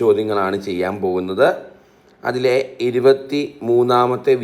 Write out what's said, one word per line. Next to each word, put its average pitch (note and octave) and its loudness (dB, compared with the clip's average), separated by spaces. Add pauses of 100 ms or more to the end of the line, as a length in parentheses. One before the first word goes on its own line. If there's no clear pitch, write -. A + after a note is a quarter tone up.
ചോദ്യങ്ങളാണ് G#2 0
ചെയ്യാൻ F2+ -4 (100)
പോകുന്നത്. F#2 0 (800)
അതിലെ B2+ 0 (340)
ഇരുപത്തിമൂന്നാമത്തെ B2 2